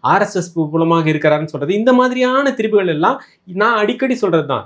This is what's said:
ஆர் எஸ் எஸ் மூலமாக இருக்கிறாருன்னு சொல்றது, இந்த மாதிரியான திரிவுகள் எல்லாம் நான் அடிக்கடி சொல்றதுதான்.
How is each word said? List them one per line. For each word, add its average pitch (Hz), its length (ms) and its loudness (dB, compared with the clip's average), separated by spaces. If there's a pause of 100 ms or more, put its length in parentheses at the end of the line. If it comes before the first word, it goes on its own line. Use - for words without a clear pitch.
ஆர் 165 200 2
எஸ் 202 160 -2
எஸ் 175 220 -4
மூலமாக 165 520 0
இருக்கிறாருன்னு 151 340 0
சொல்றது, 151 300 -2
இந்த 226 180 2
மாதிரியான 254 580 2
திரிவுகள் 214 360 0
எல்லாம் 175 360 0 (220)
நான் 208 320 -2
அடிக்கடி 247 440 -2
சொல்றதுதான். 147 460 -2